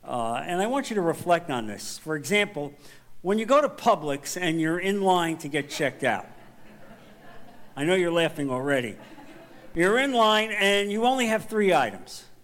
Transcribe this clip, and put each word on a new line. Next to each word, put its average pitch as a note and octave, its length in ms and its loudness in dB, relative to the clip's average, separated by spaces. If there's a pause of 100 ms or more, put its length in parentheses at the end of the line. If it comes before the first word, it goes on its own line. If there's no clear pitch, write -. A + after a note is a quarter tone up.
Uh, A#2+ 400 -4
and F3+ 160 -2
I G#3 60 2
want C#4 220 -2
you A3+ 60 -4
to G3+ 60 0
reflect E3 480 2
on A#2+ 160 -2
this. G2+ 320 -10
For D#3 200 -6
example, D3+ 560 -2 (480)
when G3+ 180 2
you A3 60 -2
go C4+ 160 6
to C#4 80 0
Publix D3+ 640 0
and E3 240 0
you're D#3+ 180 0
in G3 240 -2
line F3 360 2
to D#3 100 -12
get C#3+ 220 -4
checked - 340 -4
out, A2 240 0 (1500)
I C#3 80 -4
know F3 100 4
you're F3 160 2
laughing D#3 380 0
already. B2+ 480 -2 (760)
You're F#3 240 2
in C#4 140 0
line A3 400 4
and G3+ 400 2
you A3 140 0
only B3+ 220 2
have A3 180 0
three G#3 280 4
items. A2+ 520 -2 (180)